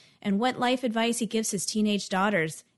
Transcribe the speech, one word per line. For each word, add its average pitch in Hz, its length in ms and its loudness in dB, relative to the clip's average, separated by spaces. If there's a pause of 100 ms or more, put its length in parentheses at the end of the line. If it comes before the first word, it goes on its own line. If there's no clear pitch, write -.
(200)
and 202 180 0
what 254 220 0
life 254 240 0
advice 226 360 0
he 220 60 -2
gives 220 240 -2
his 190 140 -4
teenage 208 460 0
daughters. 185 520 0 (160)